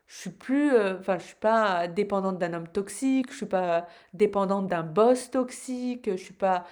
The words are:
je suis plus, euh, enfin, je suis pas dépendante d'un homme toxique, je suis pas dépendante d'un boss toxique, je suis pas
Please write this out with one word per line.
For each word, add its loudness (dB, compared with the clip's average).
je -20
suis -12
plus, 0
euh, 2
enfin, -2
je -10
suis -20
pas 2
dépendante -2
d'un -2
homme -6
toxique, -2
je -14
suis -6
pas 0
dépendante 2
d'un -2
boss 4
toxique, -4
je -4
suis -20
pas 0